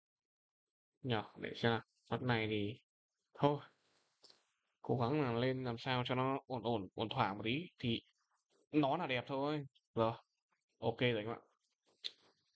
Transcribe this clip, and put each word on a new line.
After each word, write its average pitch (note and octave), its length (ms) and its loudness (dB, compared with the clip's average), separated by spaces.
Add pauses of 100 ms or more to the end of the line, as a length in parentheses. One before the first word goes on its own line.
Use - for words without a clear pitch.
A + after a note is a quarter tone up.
(1000)
Nhờ, A#2 220 -2 (140)
để - 180 -8
xem A#2 160 2
nào. A2 100 0 (260)
Phát A#2+ 140 -4
này A2+ 260 2
thì G#2+ 340 -2 (520)
thôi. C#3+ 260 2 (1200)
Cố B2 160 -2
gắng C3+ 240 2
là B2+ 100 0
lên C3 320 0
làm A#2+ 140 -4
sao B2+ 280 0
cho B2+ 100 -2
nó C3+ 320 2
ổn A#2+ 160 -4
ổn, G#2+ 320 0
ổn A2 140 0
thỏa A#2 240 0
một G#2+ 100 -6
tí C#3 260 -2 (100)
thì A#2 220 0 (680)
nó D3 260 4
là F3 100 -2
đẹp B2+ 200 0
thôi. C#3+ 400 -2 (280)
Rồi, A2+ 180 4 (640)
ok A#2 220 -2
rồi B2 180 2
anh G#2 100 -4
em A2+ 80 -4
ạ. - 60 -12 (1160)